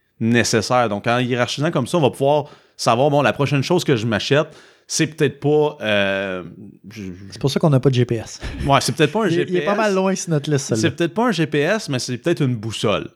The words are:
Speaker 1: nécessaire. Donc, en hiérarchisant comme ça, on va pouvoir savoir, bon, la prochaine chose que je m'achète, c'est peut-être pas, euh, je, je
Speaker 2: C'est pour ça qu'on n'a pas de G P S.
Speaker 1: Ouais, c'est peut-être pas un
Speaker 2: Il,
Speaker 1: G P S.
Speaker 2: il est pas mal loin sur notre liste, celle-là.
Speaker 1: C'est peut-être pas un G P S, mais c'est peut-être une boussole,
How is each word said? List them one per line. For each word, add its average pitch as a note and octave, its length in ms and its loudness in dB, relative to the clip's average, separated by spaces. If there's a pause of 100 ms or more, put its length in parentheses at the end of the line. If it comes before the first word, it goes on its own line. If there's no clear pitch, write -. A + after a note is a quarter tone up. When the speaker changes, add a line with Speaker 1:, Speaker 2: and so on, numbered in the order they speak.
(180)
Speaker 1:
nécessaire. A#2 680 2
Donc, G2+ 180 -6
en A#2+ 140 0
hiérarchisant B2 500 -2
comme C3 160 -2
ça, F3 120 -2
on D#3 40 4
va B2 80 4
pouvoir C#3+ 360 0 (300)
savoir, B2+ 340 2
bon, C#3+ 120 4
la G#2+ 100 4
prochaine C#3 300 0
chose F3 220 0
que D3 100 2
je A2+ 140 0
m'achète, C#3 400 0 (400)
c'est - 180 0
peut-être D3+ 340 -2
pas, D3+ 400 2
euh, G2 640 0 (480)
je, G#2+ 140 -14
je F#2 60 -10 (200)
Speaker 2:
C'est - 100 -16
pour C#3 100 0
ça - 100 -2
qu'on E3 100 4
n'a C3 100 6
pas C#3+ 80 2
de B2+ 60 4
G A#2+ 100 4
P A#2 120 0
S. - 240 -12 (260)
Speaker 1:
Ouais, C#3 160 6
c'est B2 120 -2
peut-être D3+ 180 2
pas A3 120 0
un F#3 40 0
Speaker 2:
Il, E3 40 0
Speaker 1:
G E3+ 40 0
P D#3+ 80 2
S. - 60 -4
Speaker 2:
il F3+ 60 -2
est D3 80 0
pas G3+ 120 0
mal G#3+ 180 0
loin F#3+ 200 2
sur E3+ 180 -6
notre D3 180 0
liste, C#3 160 0
celle-là. A2+ 160 0
Speaker 1:
C'est D#3+ 80 2
peut-être - 240 -2
pas A#3+ 140 0
un A3+ 40 0
G D#3+ 140 0
P D3+ 140 0
S, G3+ 280 -2
mais C3 100 -2
c'est A#2+ 200 -6
peut-être E3+ 240 0
une B2+ 140 0
boussole, G#2 600 -2